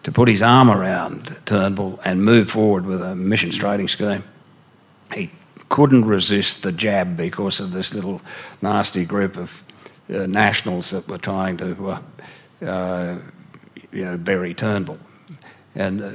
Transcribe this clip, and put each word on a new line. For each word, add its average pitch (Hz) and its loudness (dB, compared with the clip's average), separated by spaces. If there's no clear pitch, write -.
to - -6
put 123 4
his 107 4
arm 123 10
around 92 -2
Turnbull 98 0
and 95 2
move 113 6
forward 104 2
with 95 -4
a 92 -6
missions 95 -2
trading 101 -2
scheme. 104 -2
He 95 -8
couldn't 139 6
resist 101 2
the 95 -4
jab 92 -2
because 90 -4
of 95 -8
this 92 -6
little 95 -8
nasty 101 -2
group 98 -2
of, - -12
uh, 98 -4
nationals 101 0
that 92 -8
were 92 -8
trying 95 -4
to, 92 -8
uh, - -14
uh, 90 -4
you 98 -6
know, 90 -8
bury 90 -2
Turnbull. 101 -4
And, 98 -4
uh, 101 -10